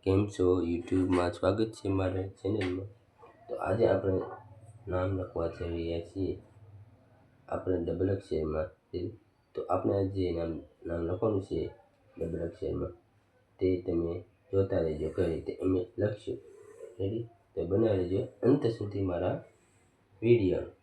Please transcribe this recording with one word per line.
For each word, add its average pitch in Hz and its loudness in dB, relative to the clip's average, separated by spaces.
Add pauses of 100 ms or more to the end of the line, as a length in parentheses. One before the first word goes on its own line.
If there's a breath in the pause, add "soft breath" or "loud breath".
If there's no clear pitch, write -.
કેમ 98 4
છો? 90 4
YouTube-માં 90 2
સ્વાગત 104 2
છે - -6
મારા 95 0
ચેનલમાં. 95 -4 (640)
તો - -6
આજે 113 2
આપણે 98 2 (680)
નામ 95 0
લખવા 85 -4
જઈ 85 -6
રહ્યા 85 -4
છીએ 92 -6 (1080)
આપણે - -2
ડબલ 92 0
અક્ષરમાં. 78 -2 (840)
તો 92 -6
આપણે 101 0
આજે 95 0
નામ, 82 -4 (240)
નામ 85 -4
લખવાનું 92 0
છે - -4 (480)
ડબલ 82 -4
અક્ષરમાં, 82 -4 (720)
તે 92 2
તમે 85 -2 (280)
જોતા 98 2
રહેજો 78 0
કઈ 92 0
રીતે 80 -4
અમે 92 2 (100)
લખશું. - -2 (640)
રેડી? 110 -2 (260)
તો 85 -2
બનાવી 101 4
લેજો 92 0 (220)
અંત 120 4
સુધી 101 -2
મારા 90 0 (800)
વીડિયો. 107 6 (180)